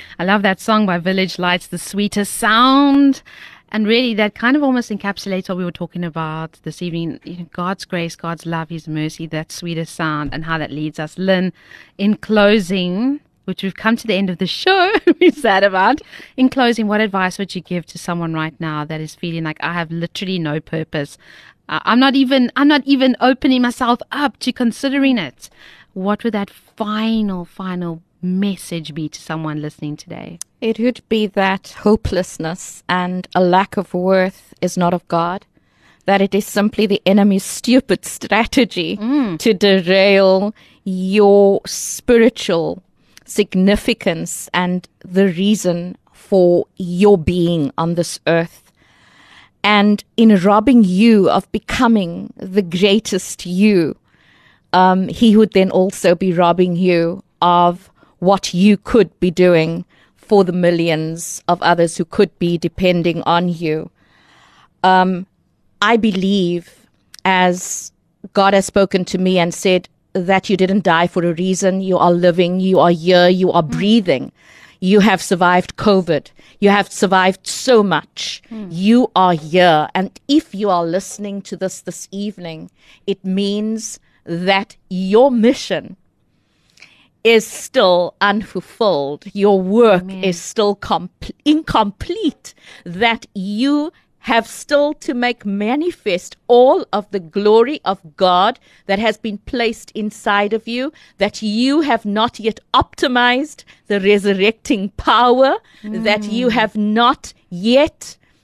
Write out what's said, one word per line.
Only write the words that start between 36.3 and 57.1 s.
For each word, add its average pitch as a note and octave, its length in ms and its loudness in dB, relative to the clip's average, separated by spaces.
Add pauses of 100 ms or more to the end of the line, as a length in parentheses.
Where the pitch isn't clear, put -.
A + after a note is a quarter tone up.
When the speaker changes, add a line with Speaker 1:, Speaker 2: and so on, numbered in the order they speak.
Speaker 2:
is G#3 100 -2
simply G#3 400 0
the G3 200 -2
enemy's G3+ 380 2
stupid - 600 0
strategy G3+ 920 -2
Speaker 1:
Mm. A3 420 -2
Speaker 2:
to A3 140 2
derail F#3+ 1000 4 (300)
your G3 840 4
spiritual F#3 1160 0 (440)
significance F#3+ 1300 -2
and F3+ 340 -4 (180)
the F#3+ 220 0
reason F3+ 680 -2 (160)
for F3+ 540 2 (120)
your F#3+ 400 2
being E3+ 600 -2
on E3 180 -2
this E3+ 320 -4
earth. E3 440 -2 (920)
And G#3 400 2 (140)
in A3 200 6
robbing G#3+ 460 4
you F#3+ 460 4
of - 220 -2
becoming G#3 840 -2
the F#3+ 260 -2
greatest F#3 840 -2
you, F3+ 500 2 (800)
um, F#3 360 4
he G#3+ 280 4
would A3 160 4
then F#3+ 180 4
also F#3 440 2
be F#3 180 0
robbing F3 420 2
you F3 480 0 (180)